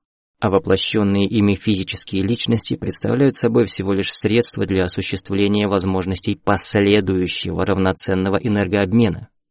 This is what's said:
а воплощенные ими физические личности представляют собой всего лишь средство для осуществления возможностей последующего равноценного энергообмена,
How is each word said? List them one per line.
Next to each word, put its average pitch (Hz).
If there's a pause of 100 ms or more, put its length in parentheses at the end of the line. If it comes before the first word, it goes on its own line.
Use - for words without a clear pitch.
(380)
а 110
воплощенные 98
ими 101
физические 95
личности 117
представляют 123
собой 117
всего 98
лишь 95
средство 107
для 92
осуществления 101
возможностей 95
последующего 95
равноценного 95
энергообмена, 101 (220)